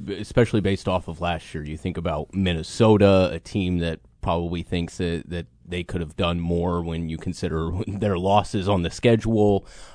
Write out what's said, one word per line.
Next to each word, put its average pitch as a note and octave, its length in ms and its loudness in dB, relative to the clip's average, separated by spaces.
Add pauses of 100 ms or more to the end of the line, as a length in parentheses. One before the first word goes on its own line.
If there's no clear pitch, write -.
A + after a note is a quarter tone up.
especially A2 520 0
based G2 260 -2
off F#2 200 -2
of E2+ 140 -10
last F2 320 -4
year. D#2 100 -8
You D2+ 140 -10
think F2 200 -6
about E2 360 -6
Minnesota, F#2+ 1000 6
a E2 80 -8
team F2+ 400 -2
that E2 200 -2 (220)
probably E2+ 420 -2
thinks E2+ 340 -4
that, E2+ 320 -4
that E2+ 180 -8 (180)
they F2+ 180 -6
could F2+ 180 -6
have D#2 160 -8
done F2 220 0
more E2+ 420 0
when E2 260 -6
you D#2+ 100 -6
consider E2 600 -4
<laughs> - 80 -6
their G2+ 300 -2
losses G2 500 2
on G2 140 2
the E2+ 80 -2
schedule. G#2+ 800 2 (280)